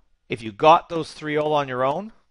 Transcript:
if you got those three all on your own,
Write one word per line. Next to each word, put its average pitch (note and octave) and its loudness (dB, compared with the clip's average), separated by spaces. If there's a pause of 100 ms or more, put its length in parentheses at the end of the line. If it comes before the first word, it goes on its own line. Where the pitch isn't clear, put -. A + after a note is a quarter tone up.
(300)
if A2 -8
you A2 -10
got D#3 6
those D#3+ -8
three D3+ -8
all D3+ -2
on C#3+ 0
your B2+ -4
own, F3 -2 (180)